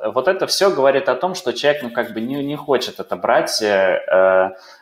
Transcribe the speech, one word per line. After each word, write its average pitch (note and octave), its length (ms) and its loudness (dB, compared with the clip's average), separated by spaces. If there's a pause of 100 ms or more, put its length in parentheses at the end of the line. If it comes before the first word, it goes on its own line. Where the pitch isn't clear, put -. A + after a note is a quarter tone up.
(140)
Вот C3 140 0
это F#3 200 0
всё F#3+ 240 2
говорит C3+ 380 2
о B2+ 60 2
том, F3+ 200 -4
что - 180 -6
человек, C#3+ 300 0
ну, A#2 80 -8
как A#2 220 -4
бы A2+ 80 -6
не, C#3 220 -6
не C#3+ 120 -6
хочет B2 440 -2
это - 180 -6
брать, A#2+ 440 0
э, F#2+ 920 2 (260)